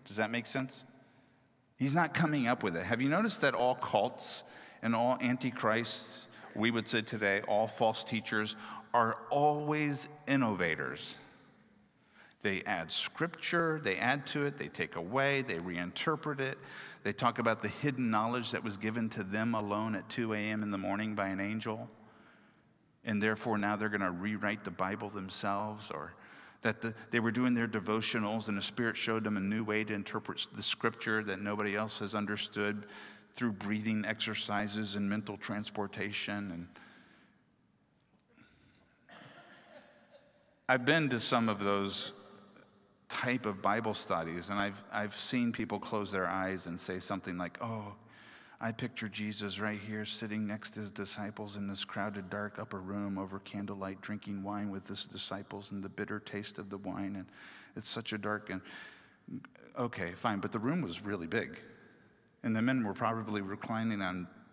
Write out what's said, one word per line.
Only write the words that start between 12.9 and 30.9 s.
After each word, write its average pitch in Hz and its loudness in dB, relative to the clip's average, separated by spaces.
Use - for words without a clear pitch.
scripture, 165 0
they 95 2
add 123 2
to 147 0
it, 143 -2
they 73 -6
take - -2
away, 135 2
they 90 -2
reinterpret 95 -2
it. 135 -2
They 101 2
talk 117 2
about 113 4
the 107 0
hidden 127 0
knowledge 113 2
that 104 -2
was 104 -2
given 110 0
to 107 -4
them 110 0
alone 107 0
at 92 -6
two 113 0
A 107 0
M 107 0
in 104 0
the 101 0
morning 101 0
by 101 2
an 95 -2
angel, 110 -2
and 104 2
therefore 110 2
now 101 2
they're 107 0
gonna 98 2
rewrite 104 -2
the 95 -4
Bible 98 -2
themselves, 101 -4
or 76 -8
that 110 2
the, 113 -2
they 120 6
were 113 4
doing 123 4
their 117 4
devotionals 107 2
and 104 0
the 101 0
Spirit 117 0
showed 113 2
them 107 0
a - 0
new 104 2
way 107 2
to 107 -2
interpret - -4
the 107 -6
scripture 110 2